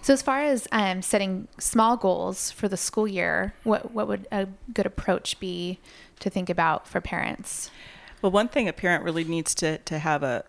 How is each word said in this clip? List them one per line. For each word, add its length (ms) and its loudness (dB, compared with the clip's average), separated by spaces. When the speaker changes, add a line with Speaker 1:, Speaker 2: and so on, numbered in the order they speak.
Speaker 1:
So 120 6
as 80 6
far 200 2
as, 320 0
um, 280 2
setting 460 0
small 380 4
goals 560 0
for 160 -4
the 80 0
school 320 -2
year, 460 0
what, 300 2
what 160 -2
would 220 -4
a 160 -2
good 120 2
approach 540 -2
be 400 -6
to 100 -2
think 200 -2
about 360 2
for 140 -4
parents? 720 -6
Speaker 2:
Well, 120 4
one 160 4
thing 180 2
a 60 -2
parent 320 0
really 180 0
needs 320 -2
to, 240 0
to 200 -4
have 220 2
a, 280 0